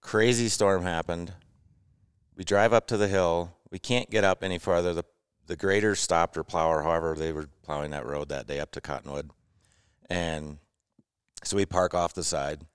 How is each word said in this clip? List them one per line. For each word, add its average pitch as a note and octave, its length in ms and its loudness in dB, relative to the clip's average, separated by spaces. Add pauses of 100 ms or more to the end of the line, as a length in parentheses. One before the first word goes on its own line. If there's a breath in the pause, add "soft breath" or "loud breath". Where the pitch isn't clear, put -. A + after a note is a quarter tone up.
Crazy A#2 480 2
storm G2 340 2
happened. E2+ 500 -4 (1000)
We - 80 -14
drive G2+ 300 4
up A#2 140 4
to A#2 100 -2
the G2+ 100 4
hill. F2 480 2 (160)
We F#2+ 80 -12
can't B2 300 -2
get G#2+ 140 2
up F#2+ 200 2
any F#2 160 -4
farther. F2 340 0
The, E2 100 -4 (440)
the F2 80 -6
grader G2+ 400 2
stopped E2+ 420 2
or D#2+ 60 -6
plow E2 260 0
or D#2 140 2
however E2 320 0
they D#2+ 160 -4
were D2+ 180 -8 (140)
plowing D2 280 -6
that C#2+ 140 -8
road C#2+ 240 -8
that C#2 180 -8
day C#2+ 120 -6
up D2 120 -8
to C2+ 100 -12
Cottonwood. C#2+ 500 -8 (800)
And D#2 500 -4 (840)
so - 140 -4
we G2 80 2
park F2+ 280 0
off F2 200 0
the F2 100 -8
side. D2 380 -4 (140)